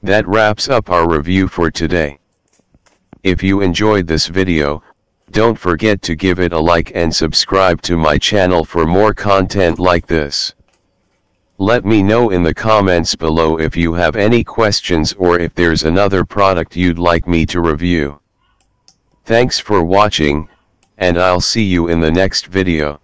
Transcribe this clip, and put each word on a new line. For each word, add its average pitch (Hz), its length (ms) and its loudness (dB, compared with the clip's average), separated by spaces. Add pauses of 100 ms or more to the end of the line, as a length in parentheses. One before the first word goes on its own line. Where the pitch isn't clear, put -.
That 101 240 0
wraps 107 420 0
up 120 200 0
our 85 200 2
review 87 380 0
for 85 220 -2
today. 78 500 -2 (1040)
If 92 200 0
you 98 180 2
enjoyed 98 460 0
this 80 200 -2
video, 80 540 -2 (480)
don't 110 280 0
forget 95 440 -2
to 87 140 -6
give 90 240 0
it 85 140 0
a 82 60 0
like 82 360 2
and 85 200 0
subscribe 87 680 0
to 87 140 -2
my 76 200 2
channel 90 480 0
for 82 200 -2
more 101 280 2
content 95 680 0
like 87 280 0
this. 76 460 -4 (1040)
Let 101 280 0
me 107 160 4
know 107 300 2
in 90 100 2
the 80 120 0
comments 95 600 0
below 80 440 0
if 80 180 -4
you 82 160 -2
have 85 220 -2
any 113 280 2
questions 90 680 -2
or 87 260 0
if 82 140 -4
there's 85 300 0
another 92 420 0
product 95 500 -2
you'd 87 220 0
like 85 300 0
me 82 180 0
to 87 160 -4
review. 78 580 -2 (1040)
Thanks 117 340 2
for 98 240 -2
watching, 82 680 0 (480)
and 90 220 0
I'll 90 200 2
see 113 240 -2
you 87 240 0
in 85 120 0
the 80 120 0
next 92 360 -2
video. 80 560 -2